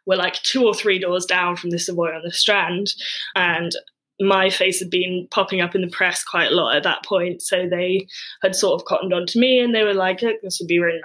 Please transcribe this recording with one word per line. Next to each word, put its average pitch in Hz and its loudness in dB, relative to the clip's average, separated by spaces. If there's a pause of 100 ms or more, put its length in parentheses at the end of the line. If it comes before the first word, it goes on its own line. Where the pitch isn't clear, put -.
were, 190 2
like, 175 -2
two 262 2
or 208 4
three 196 0
doors 180 -2
down 180 0
from 175 -6
the 170 -2
Savoy 170 -2
on 160 -8
the 170 -8
Strand. 190 0 (480)
And 170 0 (500)
my 190 4
face 190 0
had 180 -8
been 180 -2
popping 190 0
up 175 -2
in 190 2
the 180 -2
press 175 0
quite 170 0
a - 2
lot 160 2
at 147 0
that - 0
point. 180 -2
So 180 0
they 180 -2 (380)
had 190 2
sort 185 2
of 175 -4
cottoned 185 0
on 175 -2
to 233 0
me 254 6
and 240 2
they 220 2
were 202 2
like, 185 0
"Look, 220 -2
this 185 -8
would 175 -8
be 170 2
a 175 4
really 170 0